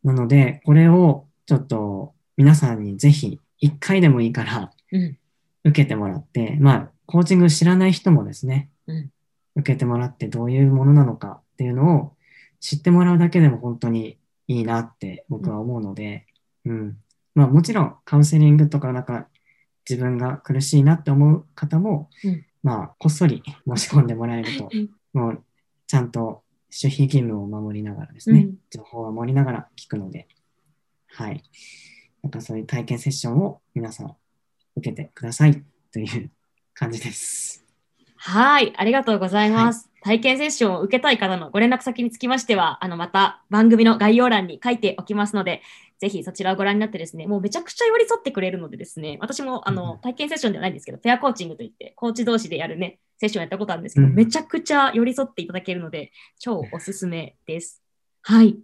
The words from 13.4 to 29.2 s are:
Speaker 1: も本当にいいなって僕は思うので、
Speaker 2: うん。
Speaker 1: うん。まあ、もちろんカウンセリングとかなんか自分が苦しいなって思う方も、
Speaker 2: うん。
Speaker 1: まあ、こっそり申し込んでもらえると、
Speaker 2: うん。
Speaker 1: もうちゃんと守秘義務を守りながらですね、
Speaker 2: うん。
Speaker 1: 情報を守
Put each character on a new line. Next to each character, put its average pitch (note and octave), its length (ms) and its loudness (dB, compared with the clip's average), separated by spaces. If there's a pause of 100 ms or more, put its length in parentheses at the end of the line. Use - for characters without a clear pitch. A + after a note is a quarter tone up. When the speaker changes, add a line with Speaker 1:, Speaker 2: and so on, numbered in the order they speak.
Speaker 1:
も B2 100 4
本 A#2 220 -8
当 A#2+ 100 -4
に A2+ 280 -6 (300)
い B2 140 -2
い - 40 -2
な A#2 140 -2
っ A#2 180 -10
て F#2+ 320 -14
僕 G2+ 200 -6
は G#2+ 120 -8
思 B2 160 -6
う A2+ 40 -6
の G2 120 -10
で、 G#2 320 -12 (400)
Speaker 2:
う A#2+ 80 -6
ん。 - 0 -
Speaker 1:
う - 20 -6 (120)
ん。 G#2 100 -14 (380)
ま D3 100 6
あ、 - 20 -2
も C#3 140 4
ち G3 100 -2
ろ G#3 120 0
ん - 200 -4
カ - 140 0
ウ - 20 6
ン D3 60 8
セ D#3 120 0
リ D3+ 120 6
ン D3 80 8
グ D3+ 120 4
と D3 120 -2
か B2+ 100 -6
な B2+ 100 -6
ん C3+ 40 -14
か A#2+ 220 -10 (640)
自 B2 120 -4
分 B2+ 160 -2
が B2+ 220 -6
苦 C#3+ 200 -4
し C#3 200 2
い C#3 40 6
な D#3 120 6
っ D#3+ 80 -12
て D3+ 80 -2
思 D3 220 6
う F3 120 -2 (100)
方 D#3 240 -2
も、 F3+ 300 -2 (160)
Speaker 2:
う G3+ 40 0
ん。 E3 160 -6 (180)
Speaker 1:
ま A#2+ 200 -2
あ、 - 160 -16
こ - 80 -2
っ - 20 4
そ C4 160 -2
り B3 180 0 (220)
申 B2 120 -4
し - 120 -6
込 C#3+ 120 4
ん A#2+ 60 0
で A#2 80 -6
も A2+ 120 -6
ら A#2 100 -6
え A#2 60 -6
る A3 140 -8
と、 G#3 160 -12
Speaker 2:
う A3 40 -6
ん。 G#3 120 -6 (240)
Speaker 1:
も A#2+ 160 -2
う - 140 -10 (440)
ち - 60 -6
ゃ C3+ 80 2
ん A#2+ 100 -8
と A2+ 320 -8 (260)
守 - 240 -4
秘 C#3+ 100 0
義 C3+ 80 0 (100)
務 A2 200 -6
を G2+ 60 -10
守 G#2+ 300 -8
り G#2+ 60 -8
な G#2 120 -10
が G#2 120 -14
ら - 40 -20
で - 80 -20
す A3 140 2
ね、 A3 80 10
Speaker 2:
う - 60 2
ん。 F#3+ 80 -10 (140)
Speaker 1:
情 A2 120 -18
報 A#2 220 -16
を A2 100 -10
守 A#2 180 -6